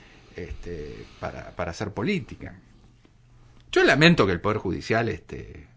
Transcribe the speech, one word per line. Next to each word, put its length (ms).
este, 680
para, 320
para 220
hacer 200
política. 680
Yo 120
lamento 420
que 60
el 80
Poder 180
Judicial, 500
este, 580